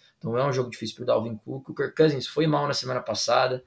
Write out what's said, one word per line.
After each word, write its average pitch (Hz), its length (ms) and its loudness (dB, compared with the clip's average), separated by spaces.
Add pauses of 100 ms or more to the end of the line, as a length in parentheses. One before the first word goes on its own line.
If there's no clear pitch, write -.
(160)
Então 117 220 -2
é 135 80 2
um 139 60 2
jogo 123 180 0
difícil 107 240 -8
pro - 100 -10
Dalvin 117 320 2
Cook. 131 320 -10
O 156 60 -10
Kirk 139 220 -4
Cousins 147 320 2
foi 160 180 -2
mal 147 220 2
na 139 40 0
semana 127 280 -2
passada. 127 680 0